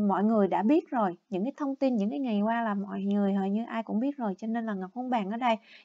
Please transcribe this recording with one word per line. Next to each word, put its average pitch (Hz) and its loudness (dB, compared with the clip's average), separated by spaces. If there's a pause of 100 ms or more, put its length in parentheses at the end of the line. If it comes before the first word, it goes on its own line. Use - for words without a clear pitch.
mọi 190 2
người 214 6
đã 175 0
biết 294 4
rồi. 202 0 (120)
Những 190 -2
cái 277 -4
thông 277 -4
tin 262 0
những 202 0
cái 285 -4
ngày 220 0
qua 233 0
là 214 -2
mọi 196 -6
người 196 2
hầu 196 0
như 208 -2
ai 226 -6
cũng 208 -2
biết 285 -2
rồi. 214 -4
Cho 220 -10
nên 226 -4
là 214 -4
Ngọc 185 -6
không 254 -6
bàn 208 0
ở 226 -4
đây. 233 0 (280)